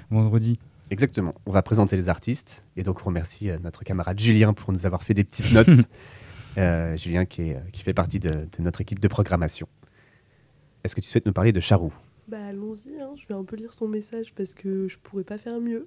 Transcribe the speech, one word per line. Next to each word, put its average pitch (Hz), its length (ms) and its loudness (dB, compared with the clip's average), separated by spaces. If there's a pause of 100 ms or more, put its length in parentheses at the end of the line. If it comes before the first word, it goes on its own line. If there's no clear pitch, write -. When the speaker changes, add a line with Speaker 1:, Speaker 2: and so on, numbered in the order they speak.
(100)
Speaker 1:
vendredi ? 110 480 2 (300)
Speaker 2:
Exactement. 101 460 -2 (100)
On 101 60 -6
va 95 100 4
présenter 101 360 2
les 92 120 0
artistes - 560 -6 (140)
et 90 40 -4
donc 90 200 -6
on - 20 -8
remercie, 90 460 -4
euh, 82 120 -6
notre 85 220 -12
camarade 92 340 -6
Julien 107 360 6
pour - 180 -6
nous 92 140 -2
avoir 90 160 -2
fait - 100 0
des 101 120 4
petites - 280 -2
notes. 113 160 10
Speaker 1:
<laughs> 165 80 12 (800)
Speaker 2:
Euh, 82 400 0
Julien 87 260 0
qui 87 200 -8
est, 78 120 -4
euh, 65 40 -10 (120)
qui - 100 -14
fait 95 120 -2
partie 92 260 -2
de, 95 100 -4
de 78 320 -6
notre 85 200 -2
équipe 95 180 -8
de 101 80 4
programmation. 85 580 -2 (1160)
Est-ce 98 100 -6
que - 60 -8
tu - 80 -8
souhaites - 160 0
nous 101 80 0
parler 101 180 4
de 95 100 2
Charou ? 85 340 0 (340)
Speaker 3:
Bah, 214 160 -12
allons-y, 214 560 -12
hein. 277 160 -14
Je - 100 -20
vais - 60 -10
un 190 120 -8
peu 220 120 -14
lire 226 160 -14
son 220 160 -8
message 214 460 -8
parce 190 180 -8
que 190 340 -6
je 185 120 -12
pourrais 190 260 -10
pas 208 140 -12
faire 233 220 -10
mieux. 233 260 -6